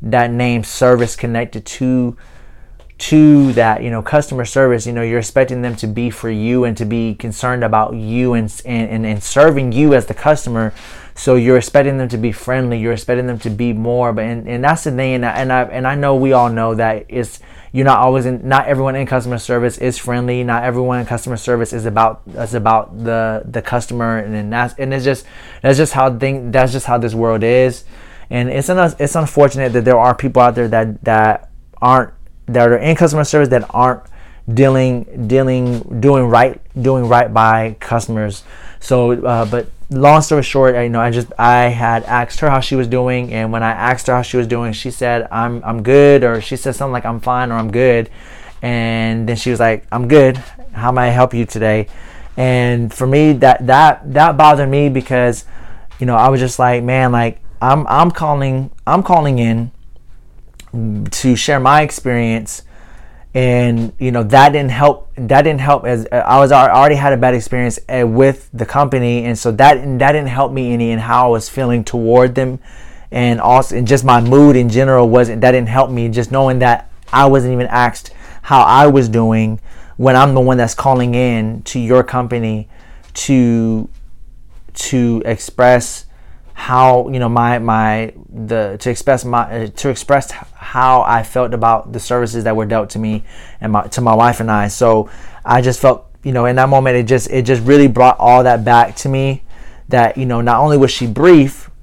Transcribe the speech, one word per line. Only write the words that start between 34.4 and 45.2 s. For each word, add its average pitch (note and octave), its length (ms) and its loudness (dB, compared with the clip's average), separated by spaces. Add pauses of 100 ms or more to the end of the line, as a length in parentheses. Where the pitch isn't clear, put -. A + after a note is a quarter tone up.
dealing, C3 720 0
dealing, B2 760 -2
doing C3+ 260 4
right, A#2+ 340 2 (200)
doing B2+ 280 0
right A#2+ 260 2
by A2 460 2
customers. A2 640 -6 (360)
So, B2 320 0 (140)
uh, A#2 180 0
but A2 220 -4 (240)
long C#3+ 320 4
story D3+ 200 0
short, C3 320 2
I, A#2+ 100 0
you A#2+ 40 -2
know, A#2 120 -2
I A#2+ 100 0
just, A#2 280 -4
I A#2+ 260 4
had A#2 400 -2
asked A#2+ 360 -4
her D#3 80 2
how C3+ 120 2
she C3 140 -4
was B2+ 120 0
doing, B2 480 -4
and A2 180 -4
when A2+ 100 -4
I A2+ 100 -2
asked A#2+ 340 -4
her B2+ 80 0
how B2 80 0
she B2+ 160 -4
was A#2+ 80 0
doing, A#2 260 -4
she A#2+ 180 -10
said, A#2+ 400 -4